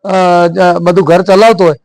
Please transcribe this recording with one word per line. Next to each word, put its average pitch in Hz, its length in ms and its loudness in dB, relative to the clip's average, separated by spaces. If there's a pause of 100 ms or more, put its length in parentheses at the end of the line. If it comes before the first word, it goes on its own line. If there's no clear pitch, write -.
અ, 180 420 0
જ-, 175 340 -2
બધું 175 240 -2
ઘર 170 180 0
ચલાવતો 196 420 2
હોય 156 100 0 (100)